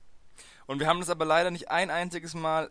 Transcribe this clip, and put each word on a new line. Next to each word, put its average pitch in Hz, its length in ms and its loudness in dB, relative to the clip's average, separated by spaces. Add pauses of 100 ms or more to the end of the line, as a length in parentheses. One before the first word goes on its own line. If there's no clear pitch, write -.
(640)
Und 139 160 -4
wir 151 60 0
haben 170 140 4
das 175 100 -4
aber 160 160 0
leider 170 240 4
nicht 175 200 -8
ein 175 200 2
einziges 170 420 -4
Mal 160 380 -2